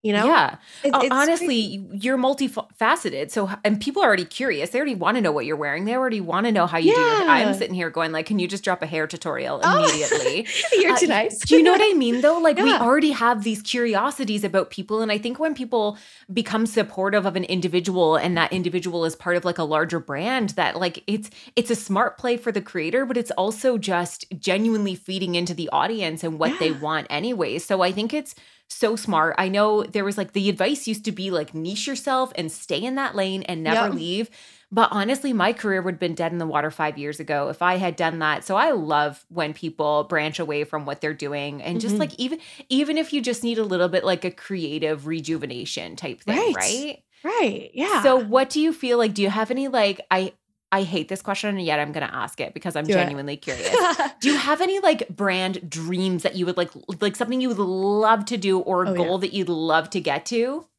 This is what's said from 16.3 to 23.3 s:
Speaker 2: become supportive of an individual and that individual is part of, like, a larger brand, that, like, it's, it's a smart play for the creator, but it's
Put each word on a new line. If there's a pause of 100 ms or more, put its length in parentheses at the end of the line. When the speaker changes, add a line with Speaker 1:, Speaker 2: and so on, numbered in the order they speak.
Speaker 2:
become
supportive
of
an
individual
and
that
individual
is
part
of,
like,
a
larger
brand,
that,
like,
it's, (260)
it's
a
smart
play
for
the
creator,
but
it's